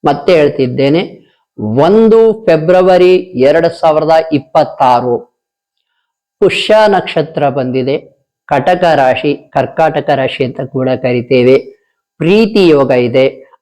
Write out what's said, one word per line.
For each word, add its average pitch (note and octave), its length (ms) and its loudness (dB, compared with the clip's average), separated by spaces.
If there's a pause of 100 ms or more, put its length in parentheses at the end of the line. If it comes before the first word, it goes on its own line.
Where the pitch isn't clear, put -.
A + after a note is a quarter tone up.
ಮತ್ತೆ D3+ 300 0
ಹೇಳ್ತಿದ್ದೇನೆ, C#3 880 -2 (340)
ಒಂದು G#3+ 840 2
ಫೆಬ್ರವರಿ F3+ 680 2
ಎರಡ್ D3+ 580 0
ಸಾವಿರದ D#3 380 0 (220)
ಇಪ್ಪತ್ತಾರು, B2+ 1000 -2 (1040)
ಪುಷ್ಯ - 360 0 (120)
ನಕ್ಷತ್ರ D#3+ 640 -4
ಬಂದಿದೆ, C3 480 -4 (480)
ಕಟಕ F3 380 -2
ರಾಶಿ, C#3+ 680 -2
ಕರ್ಕಾಟಕ D3 600 -4
ರಾಶಿ C3+ 340 -2
ಅಂತ B2+ 180 -8
ಕೂಡ C3 280 -6
ಕರಿತೇವೆ. B2+ 680 0 (600)
ಪ್ರೀತಿ G#3 500 2
ಯೋಗ C#3 240 2
ಇದೆ, B2+ 540 0 (160)